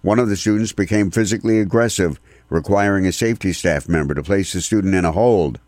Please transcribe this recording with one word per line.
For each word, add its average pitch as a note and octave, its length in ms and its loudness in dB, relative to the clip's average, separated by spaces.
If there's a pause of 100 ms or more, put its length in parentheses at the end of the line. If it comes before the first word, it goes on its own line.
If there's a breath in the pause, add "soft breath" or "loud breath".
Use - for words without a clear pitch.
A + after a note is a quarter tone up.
One G#2 160 2
of A#2+ 100 2
the G2+ 80 0
students G#2+ 360 0
became G#2 380 0
physically A2 480 0
aggressive, G2+ 600 0 (300 soft breath)
requiring G2 560 0
a F2+ 60 0
safety A2+ 420 -2
staff D#2 340 -2
member D2+ 240 0
to C#2+ 100 -4
place F#2+ 300 -2
the F#2 80 -4
student F#2+ 340 0
in F2+ 120 2
a D#2+ 60 0
hold. F#2+ 560 2